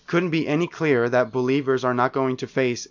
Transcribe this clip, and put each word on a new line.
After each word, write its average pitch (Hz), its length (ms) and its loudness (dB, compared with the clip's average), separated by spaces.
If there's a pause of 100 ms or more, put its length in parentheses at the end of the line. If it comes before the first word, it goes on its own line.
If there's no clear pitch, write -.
couldn't 175 240 0
be 156 160 0
any 151 200 0
clearer 131 420 2
that 123 240 0
believers 131 520 0
are 123 100 0
not 123 180 0
going 131 260 -2
to 127 80 -6
face 123 440 -2